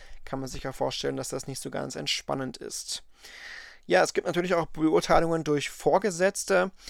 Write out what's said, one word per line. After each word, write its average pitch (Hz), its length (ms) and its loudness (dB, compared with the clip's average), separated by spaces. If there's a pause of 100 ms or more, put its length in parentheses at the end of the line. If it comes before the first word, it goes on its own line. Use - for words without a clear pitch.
(260)
kann 135 120 -6
man 135 120 -6
sich 135 140 -8
ja 135 80 -6
vorstellen, 135 440 -2
dass 131 140 -6
das 135 160 -6
nicht 135 160 -8
so 135 80 -8
ganz 139 260 -6
entspannend 135 640 -4
ist. - 440 -8 (840)
Ja, 175 160 6
es 156 100 2
gibt - 140 -2
natürlich 180 260 0
auch 170 140 2
Beurteilungen 165 800 4
durch 147 260 0
Vorgesetzte, 185 1040 2 (180)